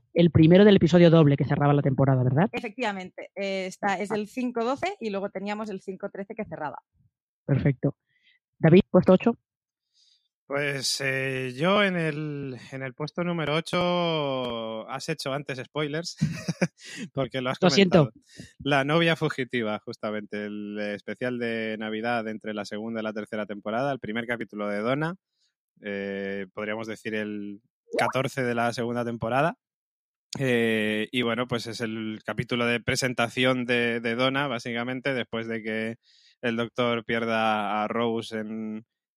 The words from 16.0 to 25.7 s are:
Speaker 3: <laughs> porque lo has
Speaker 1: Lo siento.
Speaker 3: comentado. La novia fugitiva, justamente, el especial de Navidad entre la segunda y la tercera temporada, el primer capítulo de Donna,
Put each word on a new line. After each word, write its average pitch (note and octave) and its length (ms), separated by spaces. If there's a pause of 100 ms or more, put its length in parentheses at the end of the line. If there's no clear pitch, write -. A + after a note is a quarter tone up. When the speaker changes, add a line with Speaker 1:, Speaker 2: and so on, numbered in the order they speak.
Speaker 3:
<laughs> - 920
porque C3+ 260
lo B2+ 120
has - 100
Speaker 1:
Lo F#3 80
siento. F3+ 300 (100)
Speaker 3:
comentado. - 140 (400)
La C#3 200
novia E3 320
fugitiva, A#2+ 680
justamente, G#2+ 640
el G#2 320
especial G#2 580
de A2+ 400
Navidad A2 500
entre G#2+ 280
la G#2 100
segunda A2 360
y - 20
la A2 100
tercera G#2+ 320
temporada, G#2+ 460
el C3 80
primer A2+ 260
capítulo A2 420
de G2+ 120
Donna, C#3+ 360 (640)